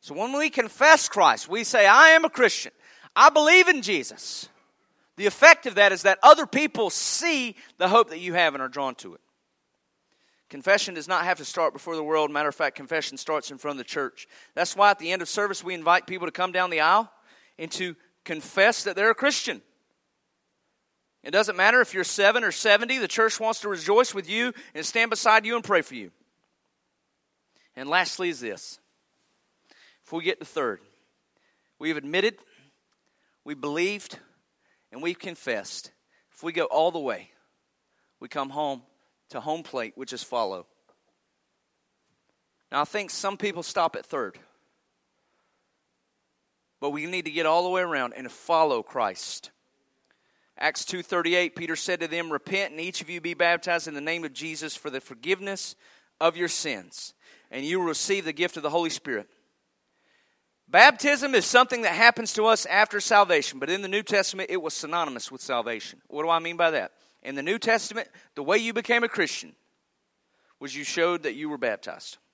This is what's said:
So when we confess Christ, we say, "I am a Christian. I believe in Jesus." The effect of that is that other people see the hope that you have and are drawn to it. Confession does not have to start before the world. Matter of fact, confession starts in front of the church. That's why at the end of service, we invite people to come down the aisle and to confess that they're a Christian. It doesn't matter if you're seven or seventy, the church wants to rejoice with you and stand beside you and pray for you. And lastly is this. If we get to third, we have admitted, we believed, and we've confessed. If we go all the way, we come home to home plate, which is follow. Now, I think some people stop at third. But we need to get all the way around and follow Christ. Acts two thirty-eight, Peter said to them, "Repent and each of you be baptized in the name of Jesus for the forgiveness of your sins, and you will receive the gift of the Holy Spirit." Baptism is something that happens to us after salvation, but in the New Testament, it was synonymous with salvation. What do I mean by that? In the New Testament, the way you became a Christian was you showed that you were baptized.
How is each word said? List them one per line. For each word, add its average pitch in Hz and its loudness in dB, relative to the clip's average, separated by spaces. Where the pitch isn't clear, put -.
So - -16
when 220 -6
we 294 -2
confess 277 4
Christ, 151 4
we 214 -4
say, 208 4
"I 269 10
am 320 6
a 320 0
Christian. - 0
I 269 10
believe 311 6
in 311 2
Jesus." - -6
The 202 -2
effect 294 8
of 220 -8
that 202 8
is 180 -4
that 190 4
other 302 10
people 247 -2
see 269 -2
the 180 2
hope 226 6
that 160 -12
you 175 -8
have 170 2
and 135 -6
are 131 -6
drawn 135 -6
to 87 -18
it. - -20
Confession 190 0
does 156 -12
not 175 0
have 180 0
to 147 -14
start 160 -2
before 165 -10
the 156 -6
world. 151 0
Matter 147 -2
of 139 -4
fact, 143 -4
confession 147 -6
starts 151 -6
in 135 -18
front 143 -10
of 120 -10
the - -18
church. - -8
That's 175 -4
why 202 6
at 196 2
the 165 -8
end 185 -2
of 165 -8
service, 202 -4
we 185 -8
invite 170 2
people 180 -8
to - -10
come 180 -4
down 180 0
the 160 -2
aisle 196 2
and 160 -12
to 180 -8
confess 190 2
that 196 -4
they're 208 4
a 226 2
Christian. 254 -2
It 147 -10
doesn't 202 2
matter 220 6
if - 0
you're 185 -2
seven 208 2
or 185 -2
seventy, 226 2
the 214 -4
church 220 0
wants 220 -4
to 208 -8
rejoice 202 0
with 180 -8
you 240 -2
and - -10
stand 233 -2
beside 220 2
you 226 -4
and 220 -6
pray 175 2
for 131 -12
you. 98 -16
And 135 -10
lastly 175 0
is 151 -8
this. 110 -12
If - -18
we 165 -8
get 180 -4
to 160 -16
third, 120 -6
we 151 -8
have 160 -6
admitted, 180 -4
we 147 -14
believed, 160 -6
and 123 -16
we've 170 -6
confessed. - -10
If - -20
we 170 -8
go 160 -2
all 160 0
the 170 -8
way, 123 -8
we 123 -18
come 135 -8
home 139 -8
to 131 -12
home 156 -8
plate, 120 -10
which 127 -12
is 120 -12
follow. 95 -6
Now, 135 -2
I 147 2
think 202 -8
some 196 -6
people 185 -6
stop 165 -2
at - -12
third. 113 -8
But 143 -6
we 151 -8
need 175 -8
to 156 -10
get 160 -4
all 165 2
the 180 -4
way 185 -2
around 135 -4
and 127 -16
follow 156 0
Christ. - -6
Acts - -6
two 185 -8
thirty-eight, 175 -2
Peter 165 -8
said 180 -6
to 165 -6
them, 165 -6
"Repent 190 -6
and 151 -14
each 175 -10
of 170 -16
you 175 -12
be 170 -10
baptized 170 -2
in 156 -12
the 139 -8
name 165 -6
of 143 -10
Jesus 151 -12
for - -14
the 131 -10
forgiveness 185 -8
of 165 0
your 175 -4
sins, 107 -8
and 131 -10
you 170 -2
will 180 -2
receive 180 -2
the 156 -6
gift 170 -4
of 160 -12
the 151 -4
Holy 165 -2
Spirit." 135 -8
Baptism 269 4
is 196 2
something 247 2
that 175 0
happens 233 2
to 214 -2
us 220 2
after 208 0
salvation, 175 2
but 139 -6
in 190 -4
the 196 -10
New 202 -4
Testament, 190 -4
it 185 -4
was 156 -8
synonymous 151 -8
with 131 -18
salvation. 117 -8
What 147 -8
do 165 -4
I 165 0
mean 170 -10
by 165 0
that? 110 -4
In 135 -12
the 139 -8
New 190 -4
Testament, 220 -4
the 143 -10
way 175 0
you 226 -4
became 240 -2
a 233 -2
Christian - -6
was 135 -14
you 147 -12
showed 170 0
that 139 -4
you 151 -10
were 147 -8
baptized. 113 -8